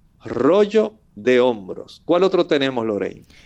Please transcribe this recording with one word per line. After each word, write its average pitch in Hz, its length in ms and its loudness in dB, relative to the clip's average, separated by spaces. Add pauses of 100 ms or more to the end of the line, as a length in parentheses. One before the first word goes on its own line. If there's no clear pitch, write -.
(240)
rollo 202 720 0 (200)
de 120 260 2
hombros. 104 640 -4
¿Cuál 175 160 2
otro 185 240 2
tenemos, 135 400 -2
Lorraine? 98 400 -6 (200)